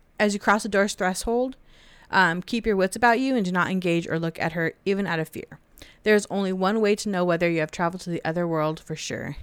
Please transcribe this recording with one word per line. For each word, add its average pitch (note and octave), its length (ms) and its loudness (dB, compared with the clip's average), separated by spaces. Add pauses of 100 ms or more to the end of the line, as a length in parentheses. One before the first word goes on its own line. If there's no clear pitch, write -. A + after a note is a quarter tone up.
(200)
as G#3 140 2
you G3+ 60 -4
cross G#3 240 2
the A3 60 -6
door's G3+ 240 2
threshold. A#3 640 -2 (540)
Um, F3+ 300 4
keep A#3 240 -4
your G#3+ 100 2
wits F#3 200 2
about A#3 240 4
you C4 160 0
and A3 100 2
do F3+ 60 -2
not F3+ 180 0
engage F3 380 0
or E3 120 -2
look E3 200 -4
at D#3+ 140 -2
her, E3 200 -2 (120)
even G3 220 0
out E3+ 120 -2
of D#3 100 -6
fear. - 300 -14 (440)
There G#3+ 120 6
is G#3 140 2
only F#3+ 240 -2
one F#3+ 260 2
way G#3 160 4
to G#3 140 -6
know F3+ 160 0
whether E3+ 240 2
you E3 100 0
have D#3 120 -2
traveled F3 320 -4
to F3+ 60 -8
the E3 140 -4
other E3+ 240 -2
world D#3 320 -2
for - 160 -10
sure. - 460 -8